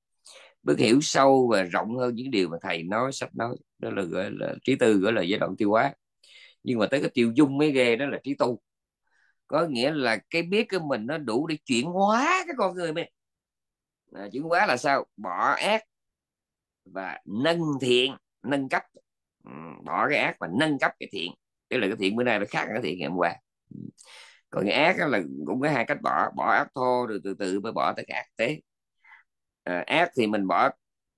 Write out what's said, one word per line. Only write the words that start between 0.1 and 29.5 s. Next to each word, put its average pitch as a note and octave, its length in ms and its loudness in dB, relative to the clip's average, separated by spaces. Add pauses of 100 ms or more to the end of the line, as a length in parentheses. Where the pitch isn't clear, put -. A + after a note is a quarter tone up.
Biết C#3+ 160 2
hiểu B2+ 240 6
sâu C3+ 500 4
và F#2+ 100 4
rộng F#2 340 -2
hơn B2 180 -2
những C3 160 -8
điều F#2+ 180 2
mà E2 140 -8
thầy F2 200 -4
nói, A2+ 300 -2
sách - 240 -8
nói. A#2+ 200 -4 (220)
Đó A2+ 120 -6
là G2+ 120 -4
gọi F2+ 280 -4
là - 240 -6 (100)
trí C3+ 120 2
tư, A2 220 6
gọi G2+ 140 4
là G#2+ 100 0
giai F2+ 160 0
đoạn - 180 -2
tiêu G#2 140 2
hóa. A#2 240 2 (680)
Nhưng A#2+ 160 -2
mà G#2 120 2
tới C#3+ 100 0
cái - 140 -2
tiêu A#2 200 4
dung C#3 240 4
mới D3+ 140 2
ghê, B2 240 4
đó C#3+ 100 -4
là A2+ 180 -4
trí C3+ 100 -4
tu. B2 260 -2 (840)
Có D#3 200 0
nghĩa C3 240 0
là B2 280 0 (120)
cái E3+ 120 0
biết G3+ 280 0
của F#3+ 80 -2 (100)
mình A2+ 180 -4
nó D#3 120 -4
đủ C3+ 280 -2
để D#3 100 -4 (100)
chuyển B2 200 2
hóa A3+ 600 2
cái E4 120 -8
con F#3 160 0
người E3+ 180 -4
mình. D#3+ 160 -6 (1040)
À, G2+ 200 -14
chuyển C3+ 100 -6
hóa E3+ 240 2
là C3 100 4
sao? C#3 300 2 (100)
Bỏ G#2 420 0
ác G#3 240 0 (1000)
và F#2 400 -12
nâng C#3+ 360 0 (200)
thiện, B2+ 360 2 (260)
nâng C3+ 260 -2
cấp. F3 140 -2 (640)
Ừ, G#1+ 60 -20 (340)
bỏ G2+ 260 0
cái C#3 80 0
ác B2 220 -2
và - 80 -8 (100)
nâng D3+ 200 2
cấp D3+ 220 0
cái - 120 -10
thiện. F2 200 -8 (360)
Tức A#2+ 80 -2
là G#2+ 100 2
cái F#2 120 0
thiện G2 180 0
bữa B2 80 0
nay A2+ 140 2
nó G2+ 100 -2
khác A#2 200 -4
cái A2 140 -4
thiện F2+ 160 -4
ngày D2+ 100 -6
hôm F2+ 100 -4
qua. E2+ 180 0 (380)
Ừ. - 60 -16 (680)
Còn - 140 -2
cái G2 100 0
ác D#3+ 240 4
á F3 80 0
là A2+ 140 0 (260)
cũng B2 140 -4
có D3 80 0
hai B2 160 2
cách C#3+ 180 -2
bỏ. E2+ 340 0
Bỏ G#2+ 160 0
ác C3 220 2
thô B2 320 0
rồi G#2+ 180 -6
từ G2 140 -6
từ G2 220 -2
mới A2 120 -6
bỏ D2+ 240 0
tới - 120 -10
cái - 80 -8
ác - 100 -8 (100)
tế. D3 240 -2 (1040)